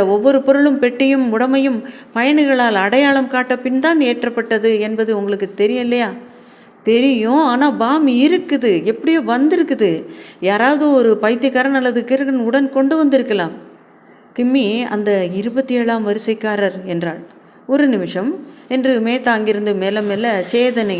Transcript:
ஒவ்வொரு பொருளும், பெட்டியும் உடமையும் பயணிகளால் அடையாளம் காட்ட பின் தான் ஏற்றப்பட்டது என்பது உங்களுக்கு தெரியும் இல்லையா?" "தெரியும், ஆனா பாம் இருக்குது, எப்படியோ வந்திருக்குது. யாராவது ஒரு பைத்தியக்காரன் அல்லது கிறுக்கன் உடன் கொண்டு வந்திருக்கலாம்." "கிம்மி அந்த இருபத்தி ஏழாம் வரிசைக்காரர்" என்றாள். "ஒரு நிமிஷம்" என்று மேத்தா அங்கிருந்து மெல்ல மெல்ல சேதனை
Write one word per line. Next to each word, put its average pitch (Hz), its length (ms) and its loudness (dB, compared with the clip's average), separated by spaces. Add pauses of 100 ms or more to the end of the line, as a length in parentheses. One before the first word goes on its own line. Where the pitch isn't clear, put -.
ஒவ்வொரு 247 360 2
பொருளும், 277 360 2
பெட்டியும் 254 540 0
உடமையும் 262 460 0 (360)
பயணிகளால் 254 600 2
அடையாளம் 262 540 2
காட்ட 254 280 -2
பின் 254 240 -2
தான் 320 200 2
ஏற்றப்பட்டது 226 800 0
என்பது 220 360 -2
உங்களுக்கு 202 380 -4
தெரியும் 240 280 0
இல்லையா?" 240 280 -2 (760)
"தெரியும், 240 580 2
ஆனா 262 300 2
பாம் 269 360 0
இருக்குது, 247 760 0
எப்படியோ 226 360 0
வந்திருக்குது. 254 680 0 (500)
யாராவது 262 520 2
ஒரு 240 240 4
பைத்தியக்காரன் 254 580 0
அல்லது 247 320 0
கிறுக்கன் 262 360 -2
உடன் 269 300 0
கொண்டு 269 240 0
வந்திருக்கலாம்." 240 580 0 (800)
"கிம்மி 247 320 0 (160)
அந்த 208 280 -4 (220)
இருபத்தி 240 420 -4
ஏழாம் 226 320 0
வரிசைக்காரர்" 208 800 -2
என்றாள். 170 360 -6 (460)
"ஒரு 277 220 2
நிமிஷம்" 190 420 -2 (380)
என்று 254 320 0
மேத்தா 240 260 -2
அங்கிருந்து 214 480 0
மெல்ல 196 280 -2
மெல்ல 208 440 -2
சேதனை 233 540 0